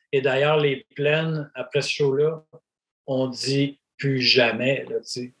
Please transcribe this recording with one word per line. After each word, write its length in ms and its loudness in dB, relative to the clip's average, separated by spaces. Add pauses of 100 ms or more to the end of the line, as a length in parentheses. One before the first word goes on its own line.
(120)
Et 100 2
d'ailleurs, 360 2
les 280 0 (100)
plaines, 600 -2
après 260 -2
ce 80 -6
show-là, 540 0 (640)
on 200 0
dit 520 -2 (180)
plus 240 -2
jamais, 680 2
là, 100 -4
tu 80 -4
sais. 360 -10